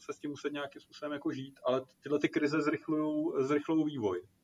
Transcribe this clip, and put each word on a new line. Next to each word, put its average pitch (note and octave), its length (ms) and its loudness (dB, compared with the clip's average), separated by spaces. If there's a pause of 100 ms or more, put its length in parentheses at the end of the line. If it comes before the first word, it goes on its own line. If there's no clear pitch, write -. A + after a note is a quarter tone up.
se - 120 -10
s - 60 -12
tím D3 120 -6
muset C#3+ 220 -6
nějakým C#3+ 280 -6
způsobem - 320 -10
jako D3 200 -2
žít, C3+ 320 -10
ale B2+ 180 2 (180)
tyhle C#3+ 180 0
ty D3 100 2
krize D3+ 340 2
zrychlujou, D3+ 800 0
zrychlujou D#3+ 420 2
vývoj A2 380 0 (220)